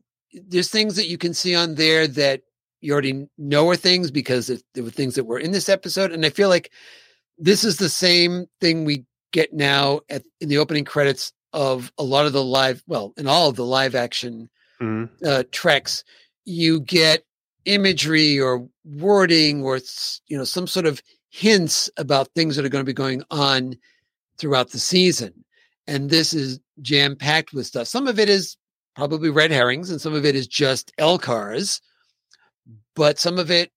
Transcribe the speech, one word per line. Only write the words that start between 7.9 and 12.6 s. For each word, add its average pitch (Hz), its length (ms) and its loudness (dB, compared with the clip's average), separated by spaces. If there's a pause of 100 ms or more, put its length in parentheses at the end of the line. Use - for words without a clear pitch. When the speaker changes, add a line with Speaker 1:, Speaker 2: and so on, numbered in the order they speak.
Speaker 1:
thing 165 240 0
we 143 220 -4 (260)
get 156 220 0
now 143 560 2
at, 139 140 -10 (180)
in 151 80 -6
the 143 80 2
opening 151 280 0
credits 139 480 0 (200)
of 131 440 -2
a 156 60 -4
lot 139 220 2
of 143 80 -2
the 135 100 0
live, 131 440 0